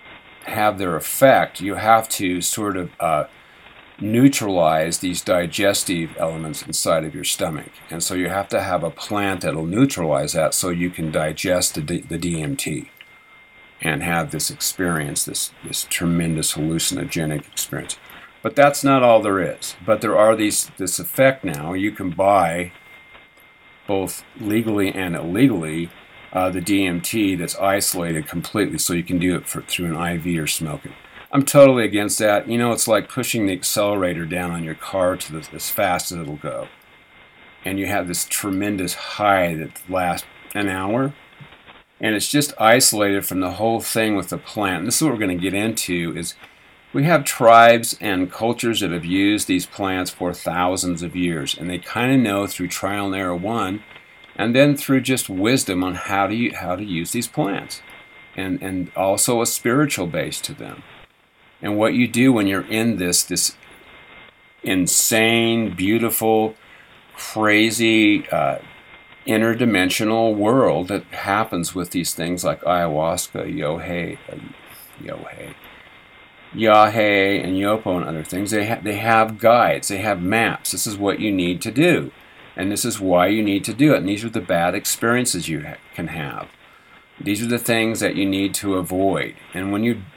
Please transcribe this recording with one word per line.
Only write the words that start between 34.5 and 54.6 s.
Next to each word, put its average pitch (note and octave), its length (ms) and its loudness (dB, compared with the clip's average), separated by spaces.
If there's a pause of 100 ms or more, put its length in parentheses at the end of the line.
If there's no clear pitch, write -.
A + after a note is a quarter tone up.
on E2 120 -6
your D#2 120 -8
car F2+ 420 -2
to - 160 -12
the, D#2 200 -10
as D#2 160 -8
fast F#2 420 -2
as F2 80 -8
it'll D2+ 180 -8
go. A#1+ 300 -10 (960)
And F#2+ 160 -4
you F#2+ 80 -4
have F#2 200 -2
this F2 180 -4
tremendous G2 680 -2
high F#2+ 600 0
that - 340 -12
lasts F2+ 380 -2 (260)
an G#2 160 -2
hour, G#2+ 440 -2 (840)
and A2 160 0
it's G2+ 140 -2
just D3 300 0
isolated G#2+ 640 4
from F#2 140 -2
the F2+ 120 -2
whole A2 300 -2
thing A2 340 0
with F2+ 140 -4
the F2 80 -4
plant. F#2+ 420 -4
And F#2 80 -4
this - 100 0
is - 40 0
what D3+ 120 2
we're A2 60 -4
gonna F#2 160 0
get F2+ 180 -2
into: F#2+ 640 -2
is E2 200 -8 (580)
we C#3 100 2
have D3+ 220 4
tribes A#2 720 8
and F#2 320 -2
cultures A2+ 480 -2
that F#2 120 0
have E2+ 120 -4
used G2 440 2
these F2+ 180 0
plants F#2+ 460 -4
for F2 220 -4
thousands F2+ 680 -2
of E2+ 140 -8
years, E2+ 420 -2
and F2 120 -8
they F2+ 100 -6
kinda B2+ 380 0
know G2+ 300 2
through F2+ 220 -6
trial G2+ 380 -4
and F#2+ 80 -4
error, F#2 200 -2
one, G2+ 480 -4 (540)
and A2+ 180 0
then C#3+ 220 6